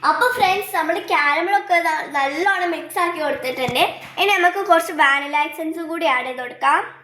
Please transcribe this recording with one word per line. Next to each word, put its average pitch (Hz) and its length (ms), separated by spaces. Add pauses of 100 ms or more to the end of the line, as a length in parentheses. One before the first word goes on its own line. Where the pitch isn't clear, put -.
അപ്പൊ 311 180 (100)
ഫ്രണ്ട്സ്, 392 400
നമ്മൾ 330 200 (140)
കാരമലൊക്കെ 349 760
ദാ 320 60 (220)
നല്ലോണം 339 600
മിക്സ് 302 280
ആക്കി 349 220
കൊടുത്തിട്ടുണ്ട്. 254 580 (380)
ഇനി 392 160
നമുക്ക് 359 320
കുറച്ച് 330 320
വാനില 285 360 (120)
എസൻസ് 330 420
കൂടി 330 240
ആഡ് 254 140
ചെയ്ത് 254 140
കൊടുക്കാം. 269 380 (240)